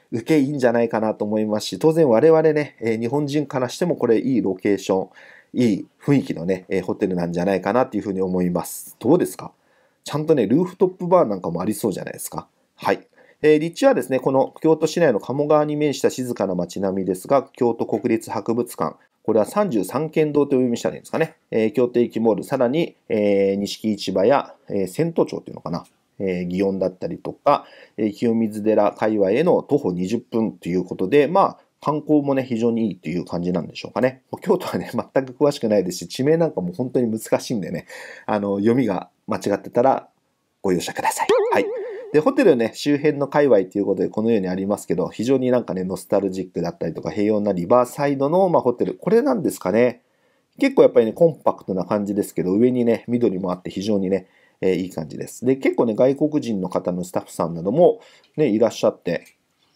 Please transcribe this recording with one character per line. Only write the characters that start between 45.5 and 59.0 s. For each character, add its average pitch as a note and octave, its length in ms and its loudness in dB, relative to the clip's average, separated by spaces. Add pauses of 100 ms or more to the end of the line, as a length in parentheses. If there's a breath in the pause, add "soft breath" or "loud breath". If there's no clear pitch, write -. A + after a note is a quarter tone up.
な B2 80 4
ん G#2+ 60 -6
か E2+ 80 -6
ね、 F#2 100 -4
ノ F#2 140 -6
ス - 80 -14
タ G2+ 140 2
ル G2 120 0
ジ F#2 120 -6
ッ - 80 -18
ク F2 100 -4
だ E2+ 80 -2
っ - 80 -10
た E2+ 100 -6
り D#2+ 60 -6
と - 80 -12
か、 D#2+ 100 -8
平 G#2+ 240 0
穏 G#2 60 -2
な G#2 100 0
リ F2 160 -4
バ B2 180 4
ー B2 40 -10
サ C#3+ 180 -4
イ C#3+ 100 -2
ド C#3 120 0
の、 F#3 180 2
ま D3+ 120 2
あ、 - 20 -2
ホ B2 100 0
テ G#2+ 140 -2
ル。 - 100 -4
こ - 140 -6
れ A#3 120 4
な C4 140 0
ん F3 80 -4
で G2 80 0
す - 80 -8
か F#2 140 -2
ね。 A#2 280 2 (560)
結 C4+ 180 0
構 D#3+ 80 8
や C3 40 8
っ - 40 2
ぱ B2 100 6
り A2+ 40 6
ね、 G#2+ 60 -2
コ E3+ 160 4
ン - 160 -2
パ - 120 0
ク - 100 -20
ト G2+ 80 -4
な F2+ 100 -4
感 G#2 220 -2
じ G2+ 100 -2
で G2+ 80 2
す - 100 -14
け D#2+ 100 -2
ど、 F#2 100 0
上 A#2+ 180 4
に B2 140 0
ね、 A2+ 240 0
緑 A#2 280 0
も F#2 140 -4
あ F2+ 40 -4
っ F2+ 60 -10
て E2 80 -10
非 F#2+ 140 -6
常 G#2 160 0
に F#2+ 100 -2
ね、 F#2+ 180 -2 (340 soft breath)
え F#2 100 2
ー、 F#2 40 2
い F2+ 100 -2
い F2+ 40 -10
感 D#2+ 200 -10
じ - 80 -14
で - 100 -10
す。 - 180 -10
で、 C3+ 120 2
結 F4+ 180 0
構 C3 100 2
ね、 A2 80 0
外 B2+ 220 2
国 D3+ 260 0
人 A2 200 -4
の F#2 80 -4
方 F2+ 240 -4
の F2+ 100 -4
ス - 80 -16
タ G#2 80 -4
ッ - 60 -8
フ - 80 -20
さ F2 140 -2
ん E2+ 60 -6
な E2+ 80 -8
ど G2 120 -2
も D#3 260 4 (380 loud breath)
ね、 D3+ 100 2
い G#2+ 100 2
ら A2 120 4
っ - 20 -10
し - 160 0
ゃ G#2 40 2
っ - 120 -6